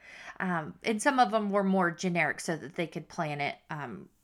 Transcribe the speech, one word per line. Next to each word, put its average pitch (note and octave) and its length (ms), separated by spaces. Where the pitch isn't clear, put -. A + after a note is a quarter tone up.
Um, F3 440
and G#3+ 180
some C4+ 180
of A3 120
them G#3+ 180
were G3+ 120
more F#3+ 300
generic E3 480
so E3 160
that C#3 200
they E3+ 120
could D#3+ 220
plan D3 320
it, C#3+ 160
um, B2 380